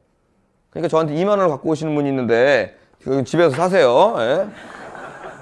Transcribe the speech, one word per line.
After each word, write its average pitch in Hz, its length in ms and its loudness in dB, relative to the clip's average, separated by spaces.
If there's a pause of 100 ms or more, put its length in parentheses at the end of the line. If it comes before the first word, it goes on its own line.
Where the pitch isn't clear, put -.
(680)
그러니까 160 200 -6
저한테 156 260 0
이만 202 240 0
원을 185 100 2
갖고 151 200 -4
오시는 156 260 -2
분이 143 140 0
있는데 123 680 0 (260)
그 135 200 -2
집에서 156 320 2
사세요. 175 640 2
예. 151 280 -2 (960)